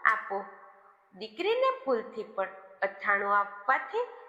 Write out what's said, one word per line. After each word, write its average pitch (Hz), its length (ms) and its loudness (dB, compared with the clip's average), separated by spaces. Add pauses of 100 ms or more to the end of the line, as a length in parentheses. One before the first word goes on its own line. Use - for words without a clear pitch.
આપો. 196 400 0 (680)
દીકરીને 440 720 0
ભૂલથી 220 380 0
પણ 190 240 -2 (340)
અથાણું 202 560 2
આપવાથી 262 600 0 (320)